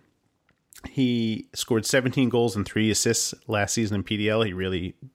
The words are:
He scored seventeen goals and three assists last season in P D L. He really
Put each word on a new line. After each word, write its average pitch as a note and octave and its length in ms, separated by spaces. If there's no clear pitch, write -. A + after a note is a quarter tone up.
He A#2 640
scored A2 320
seventeen B2+ 460
goals A#2+ 260
and G2+ 80
three G#2+ 260
assists - 440
last G2+ 280
season G#2+ 220
in G2 60
P G#2+ 140
D G#2 140
L. A2 120
He G2 120
really F#2 400